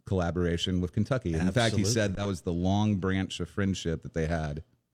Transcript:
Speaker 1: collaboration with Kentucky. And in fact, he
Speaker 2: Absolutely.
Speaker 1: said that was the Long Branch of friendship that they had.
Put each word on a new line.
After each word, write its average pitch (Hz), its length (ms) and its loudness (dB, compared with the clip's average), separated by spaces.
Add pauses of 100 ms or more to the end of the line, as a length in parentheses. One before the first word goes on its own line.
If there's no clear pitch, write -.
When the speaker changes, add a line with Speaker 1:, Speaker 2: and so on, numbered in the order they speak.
Speaker 1:
collaboration 87 760 0
with 90 140 -2
Kentucky. 98 400 0
And 82 140 2
in 95 60 0
fact, 113 220 4
he 104 60 2
Speaker 2:
Absolutely. 101 120 2
Speaker 1:
said 104 240 2
that 101 100 -2
was 95 140 -4
the 90 120 -2
Long 101 420 2
Branch 95 440 -2
of 87 100 -6
friendship 90 540 -2
that - 100 -12
they 80 140 0
had. 78 360 -2 (300)